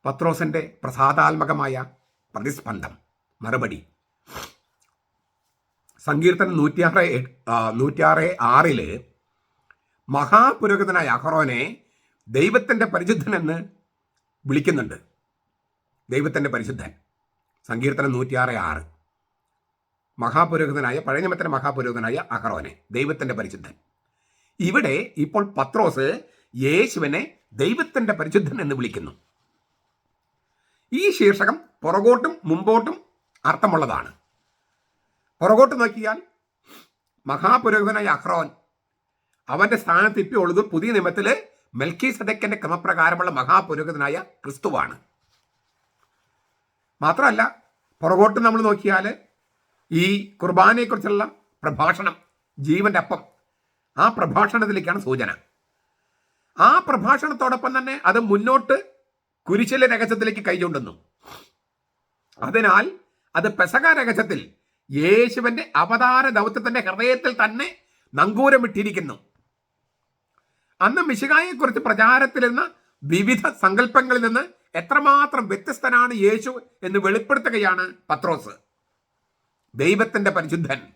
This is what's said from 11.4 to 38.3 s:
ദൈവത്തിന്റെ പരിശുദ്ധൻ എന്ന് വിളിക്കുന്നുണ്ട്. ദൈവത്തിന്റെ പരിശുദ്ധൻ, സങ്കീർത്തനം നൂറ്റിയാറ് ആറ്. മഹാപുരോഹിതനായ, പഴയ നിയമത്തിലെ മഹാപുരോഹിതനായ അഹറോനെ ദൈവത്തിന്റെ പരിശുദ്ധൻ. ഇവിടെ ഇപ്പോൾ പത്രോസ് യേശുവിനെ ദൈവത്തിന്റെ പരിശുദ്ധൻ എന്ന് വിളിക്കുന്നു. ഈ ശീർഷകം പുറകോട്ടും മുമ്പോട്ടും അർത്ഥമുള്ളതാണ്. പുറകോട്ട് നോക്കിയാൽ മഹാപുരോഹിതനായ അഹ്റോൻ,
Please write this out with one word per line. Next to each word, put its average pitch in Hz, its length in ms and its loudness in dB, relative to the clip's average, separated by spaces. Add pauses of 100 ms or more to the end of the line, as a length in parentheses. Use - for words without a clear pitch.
ദൈവത്തിന്റെ 220 640 2
പരിശുദ്ധൻ 180 460 -2
എന്ന് 160 180 -4 (880)
വിളിക്കുന്നുണ്ട്. 139 520 -2 (1120)
ദൈവത്തിന്റെ 143 460 -2
പരിശുദ്ധൻ, 95 360 -8 (760)
സങ്കീർത്തനം 135 480 -2
നൂറ്റിയാറ് 127 380 -2 (120)
ആറ്. 76 160 -8 (1300)
മഹാപുരോഹിതനായ, 143 840 -2
പഴയ 143 220 -4
നിയമത്തിലെ 175 340 -4
മഹാപുരോഹിതനായ 127 640 -4 (180)
അഹറോനെ 110 380 -8 (240)
ദൈവത്തിന്റെ 143 420 -4
പരിശുദ്ധൻ. 98 340 -14 (840)
ഇവിടെ 180 360 0 (280)
ഇപ്പോൾ 202 200 -2 (140)
പത്രോസ് 135 500 0 (460)
യേശുവിനെ 156 680 0 (320)
ദൈവത്തിന്റെ 214 680 -2
പരിശുദ്ധൻ 156 420 0
എന്ന് 143 180 -4
വിളിക്കുന്നു. 101 340 -8 (1800)
ഈ 370 160 2
ശീർഷകം 202 480 2 (220)
പുറകോട്ടും 220 640 2
മുമ്പോട്ടും 214 560 0 (440)
അർത്ഥമുള്ളതാണ്. 135 680 -2 (1300)
പുറകോട്ട് 240 380 6
നോക്കിയാൽ 220 420 -4 (1080)
മഹാപുരോഹിതനായ 208 800 0
അഹ്റോൻ, 165 440 -2 (1000)